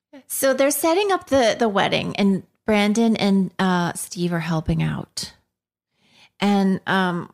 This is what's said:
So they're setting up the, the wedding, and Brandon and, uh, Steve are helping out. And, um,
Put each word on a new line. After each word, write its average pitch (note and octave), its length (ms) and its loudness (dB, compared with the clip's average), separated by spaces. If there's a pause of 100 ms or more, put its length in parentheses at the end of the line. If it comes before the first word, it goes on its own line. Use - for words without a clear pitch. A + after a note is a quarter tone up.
(260)
So C4+ 280 0
they're C4+ 160 2
setting E4+ 420 0
up F4+ 160 -4
the, B3+ 300 2
the A#3 100 2
wedding, F3+ 480 -2
and G3 260 2 (240)
Brandon G#3+ 500 2
and, G3 420 0
uh, F3+ 360 0
Steve F3 380 -6
are E3 80 -2
helping D#3+ 420 -2
out. - 500 -6 (1080)
And, G3 460 2
um, F3+ 480 -2